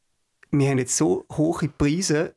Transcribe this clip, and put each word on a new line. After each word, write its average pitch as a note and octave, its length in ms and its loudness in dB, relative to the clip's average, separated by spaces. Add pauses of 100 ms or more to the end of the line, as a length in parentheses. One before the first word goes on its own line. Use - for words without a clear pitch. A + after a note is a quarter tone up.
(500)
wir C#3 220 2
haben C3 80 2
jetzt B2 180 -2
so F3 360 0
hohe D#3+ 340 0
Preise, D3+ 680 0